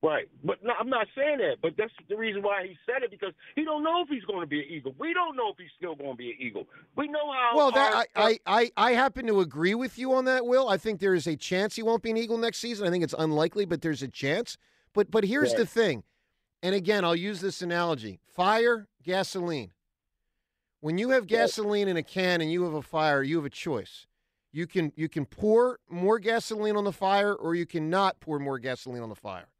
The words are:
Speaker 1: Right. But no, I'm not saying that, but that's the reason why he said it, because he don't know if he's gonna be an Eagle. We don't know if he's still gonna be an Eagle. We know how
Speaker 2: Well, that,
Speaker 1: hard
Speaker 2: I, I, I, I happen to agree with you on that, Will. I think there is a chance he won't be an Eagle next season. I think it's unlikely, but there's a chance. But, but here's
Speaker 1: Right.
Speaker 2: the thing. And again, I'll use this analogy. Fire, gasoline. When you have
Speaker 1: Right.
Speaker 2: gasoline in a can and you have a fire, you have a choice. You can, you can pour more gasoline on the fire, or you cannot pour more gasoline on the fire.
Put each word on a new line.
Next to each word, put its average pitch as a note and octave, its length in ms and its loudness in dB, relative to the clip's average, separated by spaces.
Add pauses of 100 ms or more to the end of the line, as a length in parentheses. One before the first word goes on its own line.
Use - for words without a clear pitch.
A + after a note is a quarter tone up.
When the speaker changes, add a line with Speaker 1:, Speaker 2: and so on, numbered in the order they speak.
Speaker 1:
Right. D3 220 -2 (160)
But D#3+ 200 -4
no, A#3 160 -2
I'm A3+ 100 -4
not A#3 180 0 (100)
saying C#4+ 220 0
that, D#3 220 0
but E3 160 -2
that's A3 140 -4 (180)
the G3 60 -4
reason G#3+ 280 -4
why G3+ 240 -2
he F3 180 -16
said B3+ 160 -4
it, A#3 80 -4
because F#3+ 240 -10 (220)
he D4+ 80 -2
don't D4+ 200 -2
know E4+ 180 2
if D#4 80 -4
he's C4 160 -4
gonna F#3 200 -4
be D3 140 -2
an C#3 100 -6
Eagle. C3+ 300 -8
We D#4+ 140 -4
don't E4+ 220 -2
know A#3 140 -2
if F#3 80 -12
he's E3+ 200 -20
still E3 180 -8
gonna C#3 200 -8
be A#2+ 140 -10
an G#2+ 100 -12
Eagle. A2 280 -8 (280)
We D4 120 -4
know D4 240 -4
how B3 240 2
Speaker 2:
Well, C#4+ 160 6
that, C4 220 4
Speaker 1:
hard A3+ 220 0
Speaker 2:
I, A3 300 2
I, A3 320 2
I, G#3+ 120 4
I - 40 4
happen B3+ 340 2
to G3+ 140 4
agree E3 320 0
with B3 240 -4
you C4 160 0
on B3+ 120 2
that, B3+ 200 2
Will. B3+ 240 4
I F#3+ 80 4
think G#3 220 -4
there F#3+ 160 4
is E3 120 0
a D#3+ 80 0
chance F#3+ 400 -2
he A3+ 80 -6
won't A3+ 200 2
be A3+ 80 -2
an A3 60 0
Eagle A3+ 200 0
next A3+ 220 -2
season. G#3+ 280 -4
I E3+ 40 2
think F3 120 2
it's - 140 -2
unlikely, D#3+ 480 2
but D#3+ 160 -2
there's D3 220 -2
a C3+ 40 -6
chance. D3 500 -4 (360)
But, G#3 160 2
but A3 140 2
here's C4 260 2
Speaker 1:
Right. - 80 2
Speaker 2:
the A#3 80 4
thing. F3+ 380 0 (580)
And F#3 140 0
again, G3+ 280 2
I'll E3+ 120 2
use F3+ 260 -4
this F#3+ 200 -6
analogy. E3 680 -2
Fire, A3 600 2 (160)
gasoline. F3 680 -4 (1120)
When D#3 160 -2
you A3+ 120 0
have C4 140 4
Speaker 1:
Right. F3 60 -12
Speaker 2:
gasoline G#3 580 2
in F3+ 100 0
a D#3 60 -2
can F3+ 380 0
and D#3 100 0
you F3 120 0
have E3+ 100 -2
a D3+ 80 -4
fire, D3+ 420 2
you D3 140 0
have D3+ 80 -2
a C#3 40 -4
choice. - 560 -6 (460)
You D#3+ 160 -6
can, E3 280 -2
you D#3 140 -4
can D3 160 -4
pour A3+ 540 2 (100)
more F#3+ 300 0
gasoline G#3+ 580 -2
on G#3 60 0
the G3+ 100 -2
fire, G3+ 400 2
or E3 220 -4
you F3 100 -2
cannot F3 540 0
pour D3+ 200 -6
more C#3 200 -4
gasoline B2 420 -8
on A2+ 80 -10
the G#2 60 -12
fire. F#2 320 -14 (120)